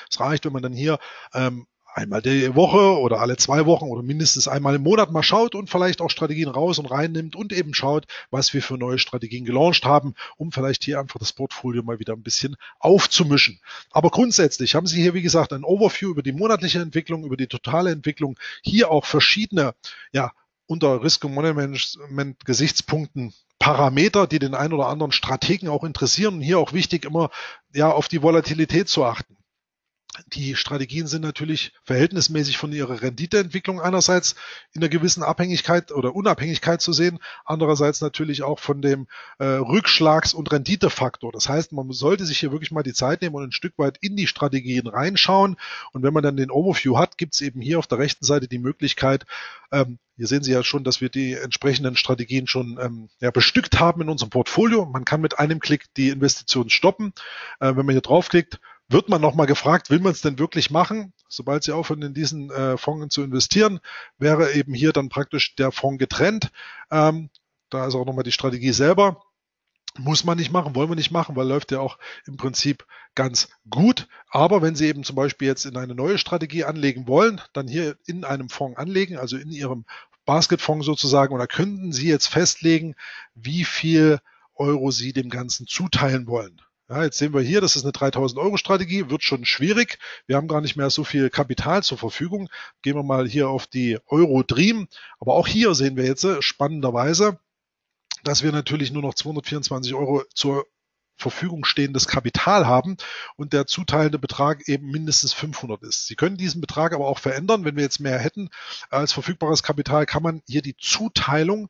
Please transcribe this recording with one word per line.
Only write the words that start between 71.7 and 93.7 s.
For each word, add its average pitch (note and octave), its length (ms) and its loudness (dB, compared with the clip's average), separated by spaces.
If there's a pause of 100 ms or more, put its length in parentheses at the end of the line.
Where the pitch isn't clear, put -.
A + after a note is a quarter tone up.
ja C3+ 80 -2
auch C3+ 180 -6 (280)
im C#3 100 -14
Prinzip C3+ 500 -4 (280)
ganz C3 340 -2 (200)
gut. F3+ 400 4 (200)
Aber E3+ 320 4
wenn D#3+ 140 2
Sie D3+ 120 2
eben C#3+ 180 -2
zum C3+ 120 -8
Beispiel C3+ 320 0
jetzt C3+ 160 -2
in B2+ 120 -10
eine B2+ 180 -8
neue D#3 240 0
Strategie D#3+ 460 -4
anlegen C#3 420 -2
wollen, F#3 340 4 (140)
dann C3+ 140 -6
hier D3+ 280 -4 (100)
in F3 180 -10
einem C3+ 260 -6
Fonds C3 280 -8
anlegen, F#3 380 -2
also B2+ 220 -6
in D3 120 -14
Ihrem C3 360 -8 (380)
Basketfonds D#3 640 2
sozusagen. C#3 480 2
Und B2 60 -2
da B2 60 -2
könnten F#3+ 460 -4
Sie C#3 160 -2
jetzt D3 180 4
festlegen, D#3+ 680 2 (400)
wie C#3+ 300 -4
viel D#3 560 4 (340)
Euro C#3+ 360 0
Sie B2 220 -4
dem B2 180 -4
Ganzen B2 360 -8
zuteilen C3+ 600 0
wollen. A2 340 -6 (280)
Ja, C#3+ 160 -2
jetzt D3 140 -2
sehen D3 160 0
wir C#3 60 2
hier, D3 200 2
das E3 160 2
ist C3 80 -4
eine C#3 80 -4
dreitausend C3+ 480 -2
Euro G3+ 160 0
Strategie, F#3 540 0
wird D#3 120 -2
schon B2 220 -2
schwierig. G#3 540 0 (280)
Wir C3 100 2
haben D#3 120 -2
gar D3+ 120 0
nicht D3 160 -4
mehr C#3 140 0
so D3+ 140 -2
viel C3+ 240 0
Kapital C#3+ 540 0
zur - 160 -4
Verfügung. E3+ 500 -6 (340)
Gehen C#3+ 140 -2
wir D3 60 -2
mal C3 260 0
hier C3+ 200 0
auf C3+ 180 -4
die A#2+ 400 -2